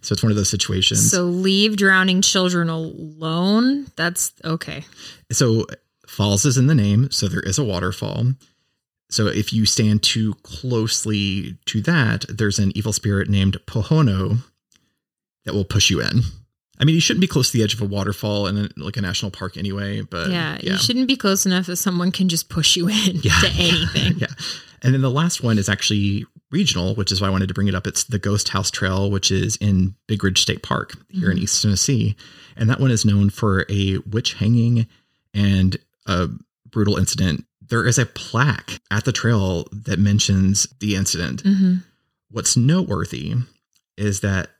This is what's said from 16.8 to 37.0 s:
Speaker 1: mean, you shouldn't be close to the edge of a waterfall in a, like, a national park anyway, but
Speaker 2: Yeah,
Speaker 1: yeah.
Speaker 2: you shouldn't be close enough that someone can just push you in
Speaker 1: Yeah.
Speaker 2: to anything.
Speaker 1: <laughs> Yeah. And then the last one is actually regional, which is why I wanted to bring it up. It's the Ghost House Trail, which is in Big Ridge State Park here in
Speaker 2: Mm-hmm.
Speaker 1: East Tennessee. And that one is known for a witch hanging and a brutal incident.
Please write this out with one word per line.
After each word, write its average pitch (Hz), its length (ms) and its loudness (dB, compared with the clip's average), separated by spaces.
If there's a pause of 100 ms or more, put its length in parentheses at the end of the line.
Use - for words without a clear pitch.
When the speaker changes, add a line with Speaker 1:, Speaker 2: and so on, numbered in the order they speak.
Speaker 1:
mean, 160 100 4
you 165 60 2
shouldn't 180 200 2
be 185 60 2
close - 240 0
to 123 60 0
the 110 60 4
edge 101 100 0
of 110 80 -6
a 104 40 -2
waterfall 101 640 -2
in 98 100 -2
a, 104 200 -2
like, 78 180 -8
a - 60 -4
national 92 300 -4
park - 260 -10
anyway, 101 440 -6
but 92 280 -6
Speaker 2:
Yeah, 165 320 -4
Speaker 1:
yeah. - 120 -4
Speaker 2:
you 196 40 -2
shouldn't 247 320 0
be 269 80 2
close 196 280 0
enough 185 200 0
that 180 100 -6
someone 180 360 0
can 185 180 0
just 165 200 -2
push - 280 0
you 170 100 0
in 202 340 0
Speaker 1:
Yeah. - 200 4
Speaker 2:
to - 80 2
anything. 170 640 0
Speaker 1:
<laughs> - 60 -2
Yeah. - 80 -4 (560)
And 131 100 4
then 135 80 2
the 131 100 0
last 160 320 -2
one 113 140 2
is 101 120 0
actually 101 560 0 (260)
regional, 107 440 0
which 101 160 -2
is 95 100 -2
why 98 60 0
I 98 40 0
wanted 95 180 2
to 90 40 -4
bring 98 140 0
it 95 80 0
up. 90 120 -4
It's - 180 -4
the 117 140 -2
Ghost 101 300 -2
House 98 220 -2
Trail, 98 400 -2
which 98 200 0
is 95 260 0
in 95 380 2 (120)
Big 107 160 -4
Ridge 92 180 2
State - 220 -2
Park - 320 -6 (140)
here 180 200 -2
in 87 80 2
Speaker 2:
Mm-hmm. 90 60 -2
Speaker 1:
East - 180 -2
Tennessee. 107 540 2 (420)
And 113 120 2
that 127 100 0
one 131 120 4
is 113 140 0
known 101 240 4
for 98 400 0
a 98 300 0
witch - 340 -4
hanging 117 540 2 (460)
and 95 440 2 (300)
a 90 220 0 (400)
brutal 104 280 0
incident. 92 480 0 (160)